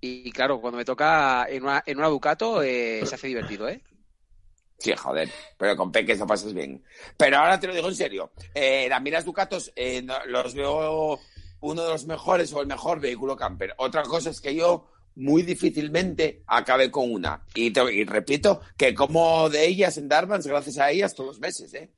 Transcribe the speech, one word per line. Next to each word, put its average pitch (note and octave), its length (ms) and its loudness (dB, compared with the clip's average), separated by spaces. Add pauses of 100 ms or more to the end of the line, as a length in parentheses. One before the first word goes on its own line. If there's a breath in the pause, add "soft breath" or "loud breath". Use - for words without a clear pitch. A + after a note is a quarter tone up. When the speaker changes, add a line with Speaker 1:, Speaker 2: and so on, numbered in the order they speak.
Speaker 1:
Y B2+ 320 -10
claro, C3 280 0
cuando A#2+ 180 -6
me A#2+ 60 -4
toca C3+ 640 2
en C3 160 -6
una, C#3 200 0
en C#3 140 -6
una D#3 100 4
Ducato, D#3+ 540 0
eh, A#2+ 420 0
se A#2 120 -6
hace C3+ 100 -12
divertido, A2 420 -6
¿eh? G#3+ 140 -10 (960)
Speaker 2:
Sí, - 180 0
joder, C#2 320 -4 (300 loud breath)
pero G2+ 180 2
con F#2 160 -2
peques A2+ 260 2
lo G2+ 80 -4
pasas G#2 280 -2
bien. C#2 280 -8 (360 loud breath)
Pero C#3 180 6
ahora E3+ 240 4
te F#3+ 60 -6
lo F#3 80 -4
digo E3+ 140 -2
en F#3+ 60 -4
serio, G#2 380 -6 (220 loud breath)
eh, C3+ 360 2
a B2+ 80 2
mí C3+ 120 -2
las D#3+ 160 0
Ducatos, F#3 500 -4
eh, B2+ 240 -4
no, B2+ 140 -8 (100)
los B2 300 -2
veo D#3 680 -2 (400 soft breath)
uno D#3+ 240 -6
de E3 60 -2
los D#3 160 -4
mejores E3 480 0
o C#3+ 80 -2
el C#3 40 -4
mejor D#3 320 -4
vehículo C3+ 380 -4
camper. F#2 400 -6
Otra C3 280 0
cosa D#3+ 260 -4
es C#3+ 100 -12
que C#3+ 140 -6
yo E3+ 360 2 (260 soft breath)
muy C#3+ 260 4
difícilmente D#3+ 1040 0
acabe B2+ 440 4
con B2 220 -2
una. D#2+ 320 -4 (100)
Y, A#2 180 0
te, B2 100 4 (100)
y G#2 120 0
repito G#2+ 580 2 (160 loud breath)
que C3 160 4
como D#3+ 560 4
de D3 160 4
ellas F#3 320 2
en C#3+ 100 -10
Darmans, E3+ 380 2
gracias C#3+ 320 -2
a C#3+ 120 4
ellas, F#3+ 240 0
todos C3+ 180 -10
los A2 80 -18
meses, A#2 340 -10
¿eh? D#3+ 240 -14